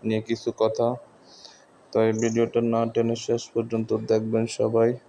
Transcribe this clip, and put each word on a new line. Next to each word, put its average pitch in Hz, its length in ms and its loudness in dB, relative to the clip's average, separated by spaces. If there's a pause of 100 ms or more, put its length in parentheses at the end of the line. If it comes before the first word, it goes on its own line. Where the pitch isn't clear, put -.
নিয়ে 110 200 -2
কিছু 117 300 -4
কথা। 110 340 0 (1040)
তো - 80 0
এই 110 200 4
ভিডিওটা 117 440 2
না 117 220 2
টেনে 113 300 0
শেষ 117 320 -2
পর্যন্ত 113 420 -4 (140)
দেখবেন 110 480 0
সবাই। 113 360 2 (200)